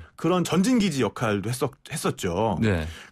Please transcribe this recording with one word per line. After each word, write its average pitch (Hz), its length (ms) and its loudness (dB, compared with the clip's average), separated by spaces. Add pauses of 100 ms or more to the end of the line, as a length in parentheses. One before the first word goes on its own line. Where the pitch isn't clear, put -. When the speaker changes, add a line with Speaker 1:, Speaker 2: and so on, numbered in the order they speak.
(160)
Speaker 1:
그런 170 300 2
전진기지 196 560 2
역할도 104 480 0
했었-, 127 240 -4 (180)
했었죠. 101 680 -2
Speaker 2:
네. 87 260 2 (240)